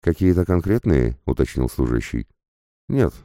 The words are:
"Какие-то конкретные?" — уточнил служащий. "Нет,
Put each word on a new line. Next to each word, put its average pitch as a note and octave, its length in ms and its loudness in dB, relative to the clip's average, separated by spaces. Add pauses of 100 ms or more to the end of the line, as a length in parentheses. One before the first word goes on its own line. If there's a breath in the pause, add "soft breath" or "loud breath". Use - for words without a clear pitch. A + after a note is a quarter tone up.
"Какие-то F2+ 440 2
конкретные?" — E2+ 800 0
уточнил B1+ 440 -2
служащий. A#1 580 -4 (600)
"Нет, B2+ 260 0 (120)